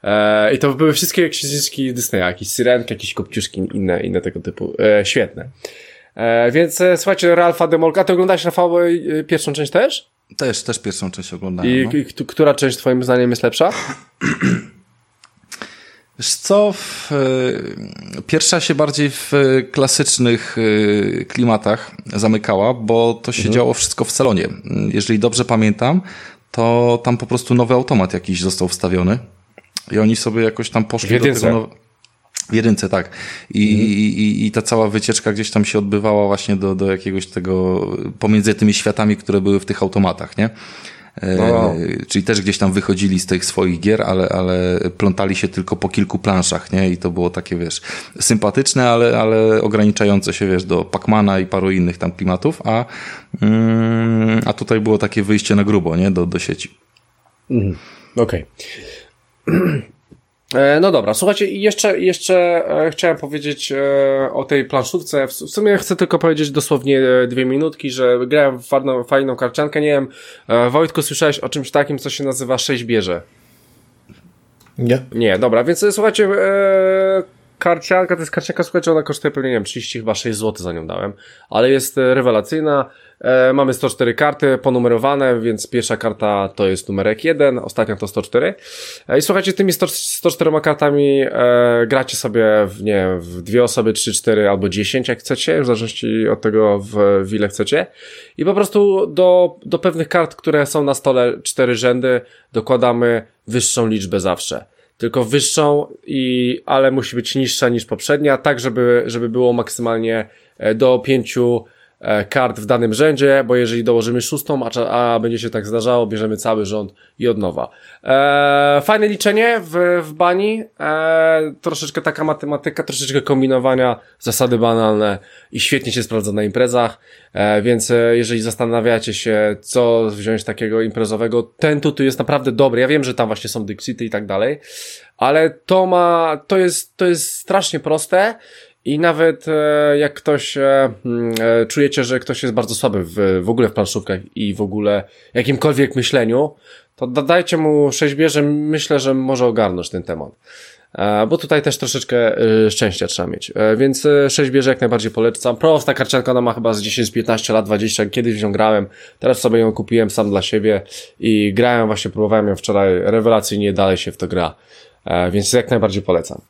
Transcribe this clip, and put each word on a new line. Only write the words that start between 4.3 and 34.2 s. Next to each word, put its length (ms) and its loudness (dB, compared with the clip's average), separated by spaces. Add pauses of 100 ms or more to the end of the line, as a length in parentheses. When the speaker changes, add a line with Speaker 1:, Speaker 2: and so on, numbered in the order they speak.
Speaker 1:
typu. 340 -10 (260)
E, 60 -2
świetne. 420 -4 (680)
E, 360 2
więc, 300 0
e, 160 4
słuchajcie, 380 2
Ralfa 320 2
Demolka, 380 2
ty 80 2
oglądałeś, 320 2
Rafał, 360 2
e, 80 4 (380)
pierwszą 260 -2
część 200 -4
też? 380 0 (260)
Speaker 2:
Też, 260 -4
też 160 -6
pierwszą 320 -8
część 240 -14
oglądałem, 380 -4
Speaker 1:
I 120 2
Speaker 2:
no. 60 -6
Speaker 1:
k-, 80 0 (200)
k-, 100 -6
która 260 4
część 240 -2
twoim 260 0
zdaniem 260 2
jest 120 -2
lepsza? 300 2
Speaker 2:
<clears throat> 60 -8 (2500)
Wiesz 160 -4
co, 380 2
w, 400 -10
e, 1120 -4
pierwsza 340 0
się 140 -2
bardziej 360 0
w 220 -8 (400)
klasycznych, 840 0 (640)
e, 40 -6
klimatach 680 0 (160)
zamykała, 680 0
bo 480 0
to 100 -6
się 80 -6
Speaker 1:
Mhm. 140 0
Speaker 2:
działo 200 2
wszystko 300 -4
w 60 -8
salonie. 380 0 (400)
Jeżeli 300 0
dobrze 260 0
pamiętam, 560 2 (500)
to 540 2
tam 140 2
po 80 -6
prostu 280 -2
nowy 200 4
automat 400 2
jakiś 260 -4
został 280 -2
wstawiony 500 0 (720)
i 80 0
oni 180 4
sobie 260 -2
jakoś 280 -2
tam 140 0
poszli 240 -6
Speaker 1:
W 40 2
jedynce. 280 2
Speaker 2:
do 60 0
tego 140 2
now-, 180 -12 (720)
w 40 -4
jedynce, 340 2
tak. 220 -2 (400)
I, 220 2
Speaker 1:
Mhm. 160 2
Speaker 2:
i, 40 0
i, 540 0